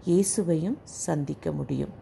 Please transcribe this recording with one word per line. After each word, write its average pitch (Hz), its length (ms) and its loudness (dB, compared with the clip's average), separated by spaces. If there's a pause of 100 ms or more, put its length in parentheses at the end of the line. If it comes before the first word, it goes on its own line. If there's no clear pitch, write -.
இயேசுவையும் 180 720 2 (280)
சந்திக்க 151 480 -2
முடியும். 139 400 -4 (100)